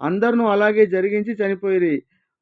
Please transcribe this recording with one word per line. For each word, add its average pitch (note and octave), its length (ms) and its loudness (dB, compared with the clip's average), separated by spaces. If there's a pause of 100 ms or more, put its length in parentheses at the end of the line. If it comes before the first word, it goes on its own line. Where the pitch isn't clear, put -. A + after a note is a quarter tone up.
అందరును A3+ 460 0
అలాగే G#3 380 2
జరిగించి G3+ 480 -2
చనిపోయిరి. F#3+ 680 -2 (380)